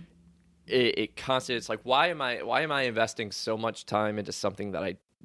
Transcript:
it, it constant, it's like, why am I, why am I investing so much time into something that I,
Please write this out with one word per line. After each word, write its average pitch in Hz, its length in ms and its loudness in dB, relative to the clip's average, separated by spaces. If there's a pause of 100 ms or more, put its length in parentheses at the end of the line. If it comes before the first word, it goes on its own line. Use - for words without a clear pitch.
(680)
it, 120 320 2
it 107 180 -4
constant, 127 420 -2
it's 101 100 -8
like, 110 160 -4
why 135 240 4
am 160 120 -4
I, 120 220 -2
why 120 200 2
am 156 100 0
I 139 100 2
investing 113 480 0
so - 260 -2
much 113 300 -4
time 107 320 2
into 101 140 -6
something 101 400 -4
that 85 100 -2
I, 95 140 -2 (280)